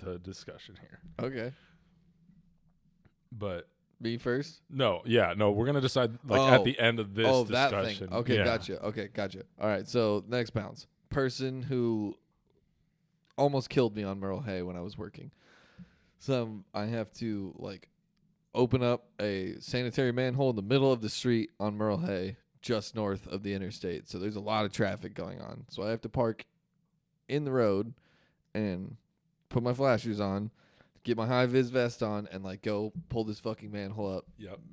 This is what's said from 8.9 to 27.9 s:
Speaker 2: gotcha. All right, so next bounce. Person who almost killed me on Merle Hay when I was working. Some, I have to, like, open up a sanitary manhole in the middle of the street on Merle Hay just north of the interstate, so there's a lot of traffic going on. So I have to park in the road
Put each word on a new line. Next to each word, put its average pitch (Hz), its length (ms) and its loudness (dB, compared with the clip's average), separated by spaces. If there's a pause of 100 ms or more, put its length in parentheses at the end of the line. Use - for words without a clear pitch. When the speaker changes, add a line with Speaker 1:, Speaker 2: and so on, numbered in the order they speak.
Speaker 2:
gotcha. 95 360 -6 (160)
All 107 80 0
right, 101 200 0
so 104 400 2
next 120 240 -2
bounce. 98 340 -6 (240)
Person 131 540 -2
who 117 520 0 (1200)
almost 139 320 2
killed 117 260 4
me 107 80 -4
on 98 160 -4
Merle 98 220 -2
Hay 95 200 -4
when 90 140 -6
I 87 60 -8
was 101 160 -10
working. 107 340 -12 (880)
Some, 113 540 -4
I 104 120 -2
have 113 280 -4
to, 101 440 -4
like, 95 320 -12 (640)
open 123 300 4
up 120 260 0 (100)
a 98 400 -2
sanitary 123 520 0
manhole 127 400 2
in 113 40 -2
the 101 60 -2
middle 135 300 4
of 120 100 2
the 104 80 -2
street 117 400 2 (100)
on 104 160 -2
Merle 107 240 0
Hay 92 380 -4 (260)
just 110 320 -2
north 101 320 -2
of 98 160 -6
the 101 100 -2
interstate, 95 560 -6
so 101 80 -10
there's 104 180 -4
a 101 60 -6
lot 107 240 0
of 95 60 -4
traffic 98 420 -2
going 92 260 -10
on. - 300 -12
So 92 140 -8
I 110 80 -2
have 117 100 -4
to 113 80 -8
park 113 360 0 (840)
in 147 160 -2
the 135 60 -2
road 113 420 4 (600)